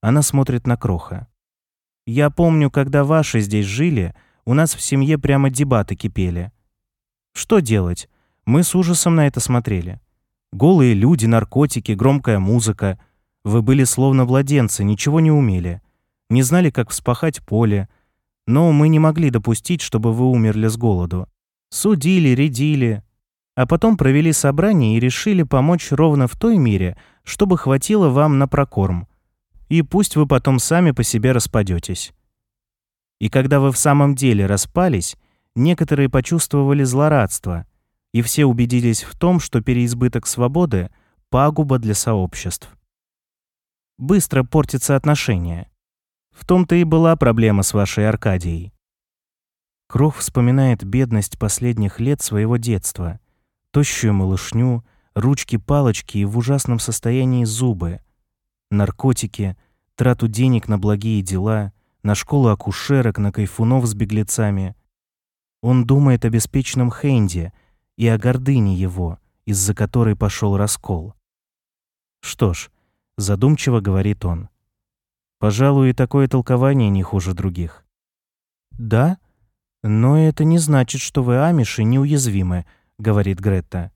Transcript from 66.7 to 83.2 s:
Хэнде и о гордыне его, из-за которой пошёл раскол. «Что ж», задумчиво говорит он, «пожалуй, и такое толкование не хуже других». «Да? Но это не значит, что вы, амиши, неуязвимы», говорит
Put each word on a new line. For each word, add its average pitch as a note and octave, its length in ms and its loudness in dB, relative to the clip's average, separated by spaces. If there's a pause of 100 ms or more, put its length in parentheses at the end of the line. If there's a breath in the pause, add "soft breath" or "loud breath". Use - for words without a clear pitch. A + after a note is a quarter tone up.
Хэнде G2 640 -2 (440)
и A2+ 100 0
о A2+ 100 2
гордыне B2+ 560 0
его, F2+ 460 -4 (260)
из-за G2 300 -2
которой A2+ 400 0
пошёл G2+ 420 -2
раскол. G2+ 560 -6 (1080)
«Что - 320 -2
ж», - 180 -12 (500)
задумчиво A#2 580 0
говорит G2 460 -2
он, F2 240 -6 (920)
«пожалуй, C3 520 2
и - 20 0
такое C3+ 340 0
толкование B2+ 640 0
не F#2+ 140 0
хуже F#2 300 -4
других». F2 520 -8 (840)
«Да? A#2 460 0 (640)
Но A2+ 340 2
это D#3 260 2
не E3 160 2
значит, C#3+ 420 0
что - 220 -4
вы, B2 200 2
амиши, D3+ 400 0
неуязвимы», A2+ 840 0 (320)
говорит G2+ 420 -2